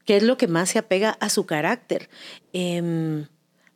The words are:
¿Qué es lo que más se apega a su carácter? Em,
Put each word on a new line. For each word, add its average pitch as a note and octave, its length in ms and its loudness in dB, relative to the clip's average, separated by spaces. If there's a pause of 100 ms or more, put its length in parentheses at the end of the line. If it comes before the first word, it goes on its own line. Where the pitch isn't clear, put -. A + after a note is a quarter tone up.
¿Qué G3+ 120 4
es G#3 60 4
lo B3+ 140 4
que A#3 100 2
más E3+ 220 0
se A3+ 100 0
apega G#3+ 320 0
a G#3+ 180 -4
su F#3 160 0
carácter? E3+ 640 -2 (420)
Em, E3+ 760 -2 (480)